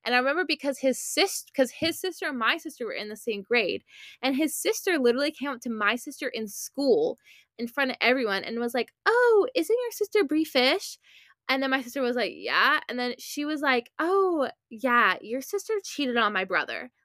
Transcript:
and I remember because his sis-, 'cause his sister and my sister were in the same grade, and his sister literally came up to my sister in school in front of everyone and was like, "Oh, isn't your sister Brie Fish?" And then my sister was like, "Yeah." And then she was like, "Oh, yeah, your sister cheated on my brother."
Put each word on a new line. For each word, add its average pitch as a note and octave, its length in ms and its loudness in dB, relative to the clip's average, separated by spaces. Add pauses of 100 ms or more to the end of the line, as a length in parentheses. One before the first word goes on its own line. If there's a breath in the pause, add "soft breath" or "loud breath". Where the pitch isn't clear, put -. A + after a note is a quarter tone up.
and A#3 80 0
I B3 60 4
remember C#4+ 260 0
because C#4+ 320 -4
his C4 220 2
sis-, - 460 -2 (100)
'cause B3+ 160 2
his E4 260 -2
sister F4+ 300 -6
and C#4 100 -4
my A#3 200 2
sister C#4+ 280 -10
were G3 60 -6
in G#3 180 -6
the G#3+ 60 -8
same G#3 260 -6
grade, G#3+ 420 0 (380 loud breath)
and C4 140 0
his D4+ 180 0
sister F4+ 460 0
literally B3+ 320 4
came C#4+ 180 -8
up B3 120 -8
to A#3+ 100 -6
my G#3+ 240 2
sister C#4+ 320 -8
in A3 200 -6
school G3+ 720 0 (400 soft breath)
in A#3 100 -6
front C4+ 220 -2
of - 120 -8
everyone A3+ 420 2
and A3+ 160 -6
was A#3+ 160 -4
like, A#3 160 -2 (160)
"Oh, A4+ 480 6
isn't E4+ 260 2
your A#4 100 -6
sister G#4 320 0
Brie D4+ 200 0
Fish?" C#4 560 0 (500 soft breath)
And C4+ 140 0
then C4 80 0
my C4 100 0
sister B3 220 -6
was A#3+ 120 0
like, G#3+ 200 -2
"Yeah." E3+ 520 2
And B3 120 -6
then B3 180 -4
she - 280 -8
was D4+ 160 -4
like, B3+ 360 0
"Oh, E4+ 540 2 (180)
yeah, A3+ 520 4
your A#3+ 200 -6
sister G4+ 320 -6 (100)
cheated B3 340 -2
on G#3+ 160 2
my F#3+ 100 0
brother." D#3 480 -4 (120)